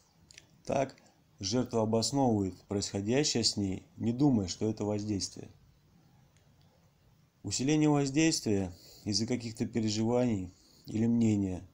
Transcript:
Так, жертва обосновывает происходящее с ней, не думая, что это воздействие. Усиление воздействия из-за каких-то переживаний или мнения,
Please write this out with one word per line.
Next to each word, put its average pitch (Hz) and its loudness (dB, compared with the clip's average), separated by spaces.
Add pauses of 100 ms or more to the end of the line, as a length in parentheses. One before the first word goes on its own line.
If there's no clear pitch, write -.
(640)
Так, 139 -2 (440)
жертва 113 0
обосновывает 110 0
происходящее 110 0
с - 0
ней, 95 -2 (140)
не 113 -2
думая, 123 4
что 110 -4
это 107 -4
воздействие. 104 -6 (1900)
Усиление 151 2
воздействия 139 2 (320)
из-за 107 -2
каких-то 117 -4
переживаний 110 0 (320)
или 107 -2
мнения, 104 2